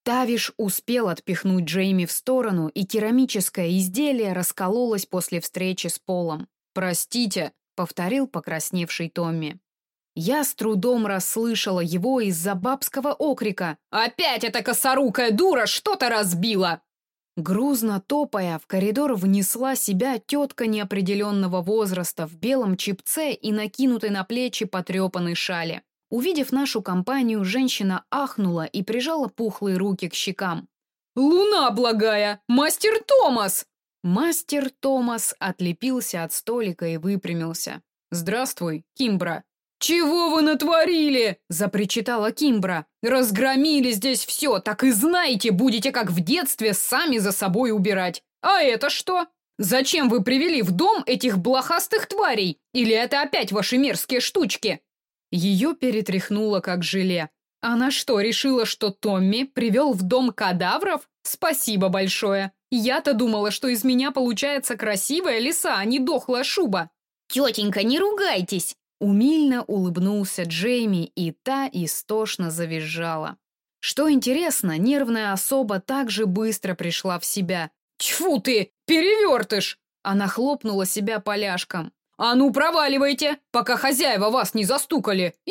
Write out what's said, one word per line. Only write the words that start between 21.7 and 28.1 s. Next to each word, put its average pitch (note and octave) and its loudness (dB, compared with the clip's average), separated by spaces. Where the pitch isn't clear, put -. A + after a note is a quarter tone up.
в E3 -14
белом G3+ 0
чепце C4 -4
и - -4
накинутой A3 0
на G3 -2
плечи B3 -4
потрёпанной F3+ -2
шали. E3+ -6
Увидев C4+ 0
нашу C4 0
компанию, G#3+ 0
женщина G3+ 0